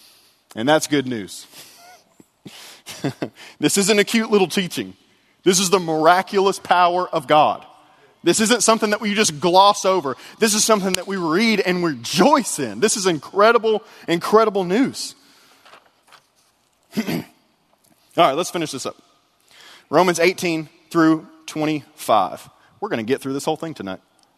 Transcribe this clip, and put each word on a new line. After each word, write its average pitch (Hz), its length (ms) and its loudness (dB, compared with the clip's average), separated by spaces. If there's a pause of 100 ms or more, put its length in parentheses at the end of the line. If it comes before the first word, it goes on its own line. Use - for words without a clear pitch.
(540)
And 117 140 -6
that's 151 180 2
good 139 200 -2
news. 110 460 -10
<laughs> - 40 -20 (2000)
This 147 180 2
isn't 202 200 2
a 202 60 4
cute 220 260 -2
little 190 180 4
teaching. 143 460 -6 (500)
This 185 160 4
is 180 100 -2
the 190 80 4
miraculous 180 800 2
power 180 500 0
of 151 200 -6
God. 147 360 4 (600)
This 311 160 2
isn't 220 220 2
something 220 280 2
that 208 100 -2
we 208 140 -4
just 196 260 -2
gloss 185 440 4
over. 175 320 -2 (220)
This 208 160 0
is 214 100 -2
something 196 300 0
that 180 120 -6
we 196 100 -6
read 190 440 0
and 180 240 -2
rejoice 170 720 0
in. 113 220 -6
This 214 160 0
is 185 100 -2
incredible, 208 760 2 (260)
incredible 202 560 2
news. 180 500 -4 (1800)
<clears throat> - 20 -10
All 190 280 -6 (920)
right, 160 160 4
let's 170 180 -6
finish 165 220 -6
this 127 140 -10
up. 95 100 -12 (920)
Romans 170 300 2
eighteen 170 500 -2 (220)
through 160 380 2 (180)
twenty-five. 139 1040 -4 (300)
We're 214 80 -8
gonna 120 160 -4
get 123 160 -2
through 135 140 -8
this 139 100 -8
whole 160 120 -4
thing 165 180 -10
tonight. 95 260 -12 (380)